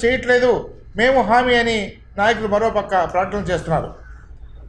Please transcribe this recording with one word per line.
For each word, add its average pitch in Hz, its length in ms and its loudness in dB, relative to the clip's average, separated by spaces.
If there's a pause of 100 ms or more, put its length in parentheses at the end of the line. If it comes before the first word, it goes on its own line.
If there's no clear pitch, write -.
చేయట్లేదు 247 680 2 (220)
మేము 254 260 4
హామీ" 240 340 2
అని 226 380 0 (240)
నాయకులు 214 300 0
మరో 208 220 2
పక్క 196 440 0
ప్రకటన 190 260 -2
చేస్తున్నారు. 165 540 -2 (760)